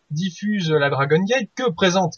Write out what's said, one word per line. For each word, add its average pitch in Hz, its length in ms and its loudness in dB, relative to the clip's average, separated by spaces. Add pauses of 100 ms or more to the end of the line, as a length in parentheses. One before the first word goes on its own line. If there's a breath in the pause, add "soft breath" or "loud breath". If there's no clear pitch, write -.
(120)
diffuse 185 580 -2
la 143 220 2
Dragon 143 320 2
Gate 226 320 -2
que 247 160 -2
présente 180 460 0